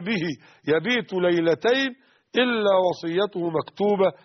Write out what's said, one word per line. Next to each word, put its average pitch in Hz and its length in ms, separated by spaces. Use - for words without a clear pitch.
به 202 180
يبيت 180 460
ليلتين 175 760
إلا 226 380
وصيته 175 600
مكتوبة 190 640